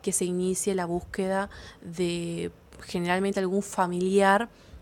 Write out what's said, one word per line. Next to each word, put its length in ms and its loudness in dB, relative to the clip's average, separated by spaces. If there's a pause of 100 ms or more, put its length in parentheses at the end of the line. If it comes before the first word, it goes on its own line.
que 100 -2
se 140 0
inicie 480 0
la 100 0
búsqueda 640 -2 (320)
de 720 -4 (320)
generalmente 580 0
algún 220 0
familiar 880 4 (320)